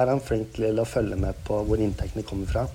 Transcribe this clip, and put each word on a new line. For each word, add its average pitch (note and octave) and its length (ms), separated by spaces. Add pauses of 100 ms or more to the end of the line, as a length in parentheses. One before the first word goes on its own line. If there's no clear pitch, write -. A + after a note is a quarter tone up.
er B2+ 80
han C#3 100
flink A2 340
til A2 240
å A2+ 60
følge G#2+ 320
med F#2+ 180 (100)
på G#2+ 200
hvor G#2+ 140
inntektene G#2 480
kommer G2 240
fra. A#2 240